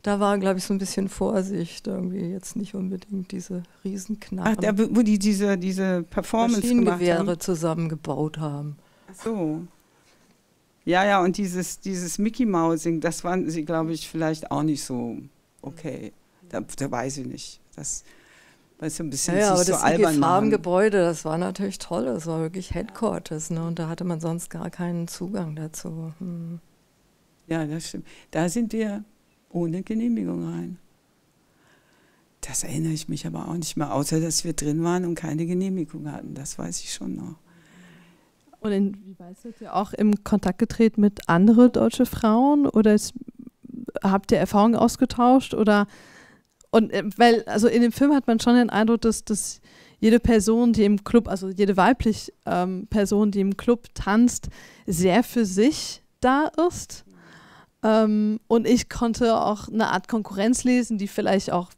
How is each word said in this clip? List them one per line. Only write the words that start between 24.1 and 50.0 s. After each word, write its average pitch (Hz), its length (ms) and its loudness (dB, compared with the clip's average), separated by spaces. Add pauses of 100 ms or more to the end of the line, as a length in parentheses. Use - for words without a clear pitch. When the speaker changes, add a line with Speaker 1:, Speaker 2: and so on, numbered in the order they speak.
Speaker 1:
sonst 170 280 -6
gar 170 220 -10
keinen 175 380 -6
Zugang 180 480 -8
dazu. 160 640 -12
Hm. 170 400 -12 (880)
Speaker 2:
Ja, 165 180 -4
das 160 220 -8
stimmt. - 180 -12 (240)
Da 165 180 -2
sind 226 240 -4
wir 214 320 -6 (460)
ohne 175 320 -4
Genehmigung 220 680 -4
rein. 170 300 -10 (1600)
Das - 240 -6
erinnere 156 280 -4
ich 156 160 -6
mich 156 180 -8
aber 160 220 -8
auch 165 60 -6
nicht 165 220 -6
mehr, 143 160 -4
außer 147 280 0
dass 160 240 -2
wir 165 100 -6
drin 147 300 -2
waren 180 200 0
und 170 120 -4
keine 160 280 -6
Genehmigung 175 640 -4
hatten. - 220 -12
Das 143 260 -12
weiß 170 220 -8
ich - 140 -10
schon 196 220 -8
noch. - 180 -12 (1300)
Speaker 3:
Und 214 120 -2
inwieweit 196 680 -4
seid - 220 -18
ihr 208 140 -12
auch 196 180 -2
im 208 320 2
Kontakt 190 340 0
getreten 226 420 2
mit - 280 2
anderen 220 440 8
deutschen 226 340 2
Frauen? 269 600 2
Oder 214 280 4
ist, - 200 -2 (880)
habt 196 300 2
ihr 185 60 4
Erfahrungen 208 380 4
ausgetauscht? 247 760 4
Oder, 208 320 4 (840)
und, 220 220 4
äh, 196 120 -2 (120)
weil, 233 280 6
also 214 240 2
in 233 140 4
dem 233 100 4
Film 285 200 4
hat 277 140 2
man 226 140 2
schon 240 160 6
den 240 140 6
Eindruck, 220 320 2
dass, 220 220 0
dass - 360 -6 (400)